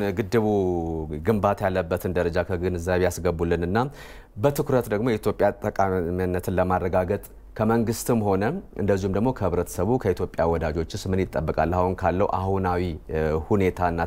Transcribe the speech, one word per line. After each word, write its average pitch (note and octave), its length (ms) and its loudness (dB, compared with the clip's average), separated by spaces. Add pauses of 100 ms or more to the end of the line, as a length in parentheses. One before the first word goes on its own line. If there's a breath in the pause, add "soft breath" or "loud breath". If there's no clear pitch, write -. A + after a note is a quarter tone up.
(120)
ግድቡ G#2+ 340 2 (760)
ግንባታ G2+ 420 2
ያለበትን F#2 500 0
ደረጃ E2+ 300 0
ከግንዛቤ F2+ 600 0
ያስገቡልንና F2 760 0 (600 loud breath)
በትኩረት C3+ 520 2
ደግሞ G#2+ 200 0
የኢትዮጵያ G#2 400 2 (120)
ጠቃሚነትን F#2 920 0
ለማረጋገጥ F#2 680 2 (340)
ከመንግስትም A2+ 640 2
ሆነ G2 220 2 (340)
እንደዚሁም G2 360 0
ደግሞ G#2+ 200 0
ከህብረተሰቡ F2+ 640 -2
ከኢትዮጵያ F2+ 480 -2
ወዳጆችስ E2 600 -2
ምን F#2+ 140 0
ይጠበቃል? D#2+ 540 0
አሁን F2+ 220 2
ካለው F#2 380 2
አሁናዊ፣ F#2 480 0 (260)
እ፣ D#2 140 -2 (200)
ሁኔታና F2+ 640 2